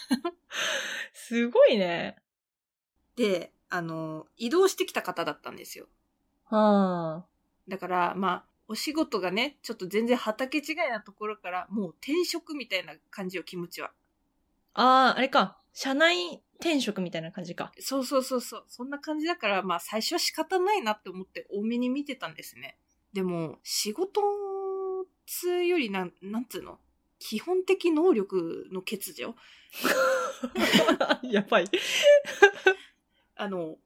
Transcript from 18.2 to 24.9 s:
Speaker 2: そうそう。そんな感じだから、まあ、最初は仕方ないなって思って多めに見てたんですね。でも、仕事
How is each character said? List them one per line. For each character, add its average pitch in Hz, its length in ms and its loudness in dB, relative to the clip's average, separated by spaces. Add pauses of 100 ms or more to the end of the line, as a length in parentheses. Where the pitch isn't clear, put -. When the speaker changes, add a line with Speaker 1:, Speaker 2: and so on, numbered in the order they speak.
Speaker 2:
そ 262 140 -4
う 240 40 -2
そ 226 180 -10
う。 - 100 -14
そ - 160 -12
ん 277 60 -10
な 285 100 -8
感 302 180 -6
じ 302 80 -2
だ 349 80 0
か 226 140 -2
ら、 196 140 2
ま 180 140 0
あ、 175 40 -6
最 220 220 -4
初 - 100 -4
は 339 80 0
仕 - 120 -2
方 320 280 -2
な 392 140 2
い 359 80 0
な 214 100 0
っ - 100 -8
て 196 80 -12
思 185 140 -12
っ - 20 -12
て - 240 -16
多 202 140 -4
め 240 140 0
に 247 100 0
見 285 160 -2
て 269 100 -8
た 175 140 -8
ん 156 60 -12
で - 100 -16
す - 120 -18
ね。 131 220 -18 (340)
で 190 120 -2
も、 170 400 -4
仕 - 280 -4
事 392 280 -2 (840)